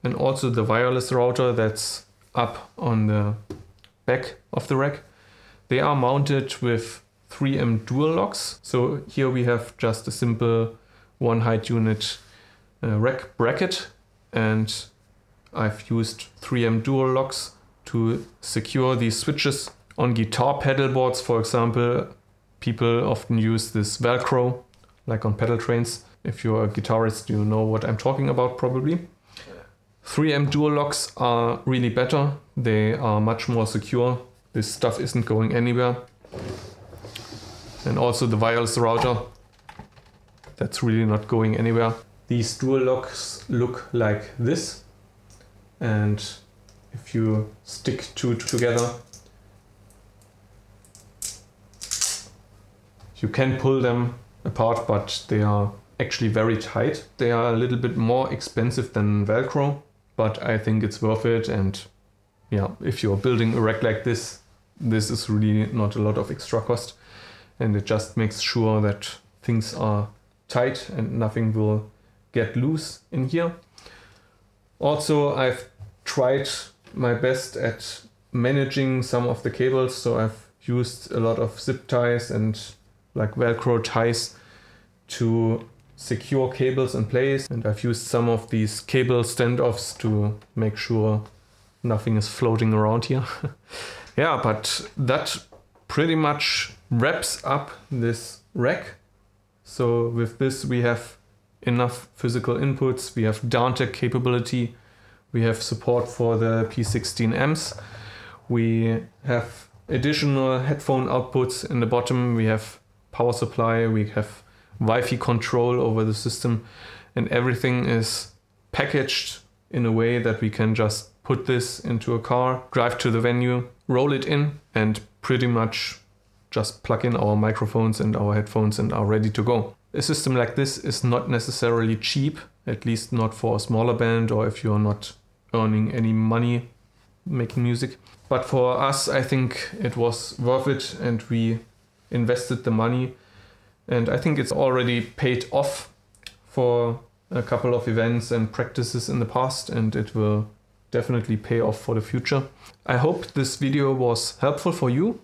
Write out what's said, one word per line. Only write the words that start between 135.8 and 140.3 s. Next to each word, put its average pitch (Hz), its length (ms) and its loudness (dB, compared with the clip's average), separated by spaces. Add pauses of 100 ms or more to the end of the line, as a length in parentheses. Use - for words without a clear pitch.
any 113 220 2
money 117 560 2 (560)
making 123 360 -2
music. 120 360 0 (320)
But 127 160 0
for 127 320 2
us, 139 280 0
I 135 140 2
think 131 580 -2
it 123 200 -2
was 117 400 -2